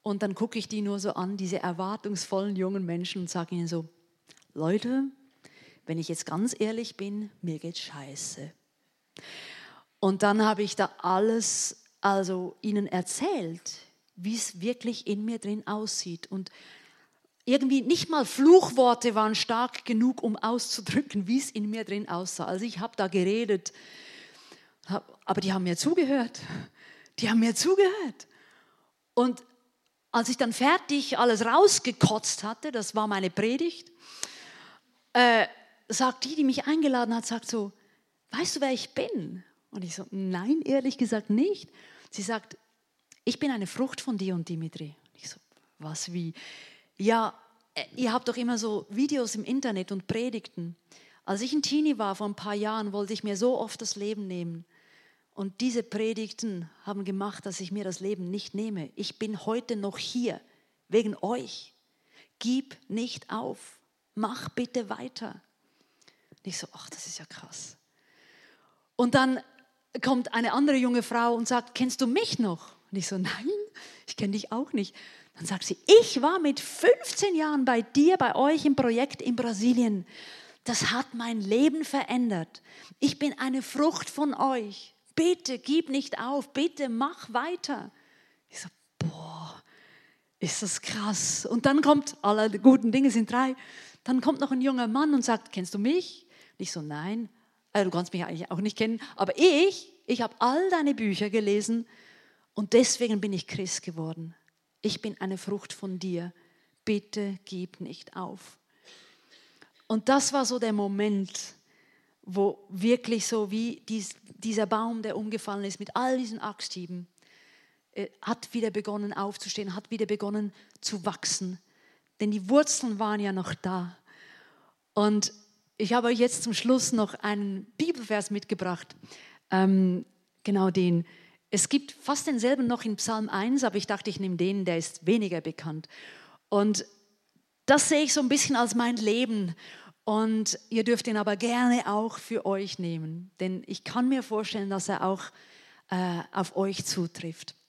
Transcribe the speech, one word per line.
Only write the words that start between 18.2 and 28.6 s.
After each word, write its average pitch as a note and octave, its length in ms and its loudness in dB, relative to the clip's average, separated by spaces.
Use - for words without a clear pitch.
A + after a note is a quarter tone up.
Fluchworte B3 920 8
waren G#3+ 180 4
stark A#3 520 -2
genug, B3 360 2
um A3 140 0
auszudrücken, A3+ 920 -2
wie B3 120 2
es C#4 100 -4
in G#3 200 -4
mir A3 160 -6
drin G#3 240 -6
aussah. F3 340 -4
Also F#3+ 220 -4
ich G3+ 140 -8
hab A3+ 180 -6
da F#3+ 100 0
geredet, G3 640 0
hab, - 380 -8
aber F#3+ 160 0
die F#3+ 140 0
haben F#3+ 100 0
mir F3 140 0
zugehört. C#4 640 2
Die A3+ 100 2
haben A3+ 100 6
mir A3+ 160 4
zugehört. F#4+ 720 4